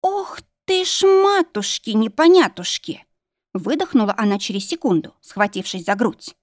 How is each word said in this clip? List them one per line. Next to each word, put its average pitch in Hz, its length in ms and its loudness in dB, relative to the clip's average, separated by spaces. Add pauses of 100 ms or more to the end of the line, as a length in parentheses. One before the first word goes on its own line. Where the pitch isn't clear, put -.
"Ох 392 400 -4 (240)
ты 370 180 0
ж, - 220 -2
матушки-непонятушки!" — 320 2000 2 (480)
выдохнула 220 640 -2
она 202 220 0
через 196 280 -8
секунду, 208 540 -2
схватившись 196 640 -6
за 247 100 0
грудь. - 460 -6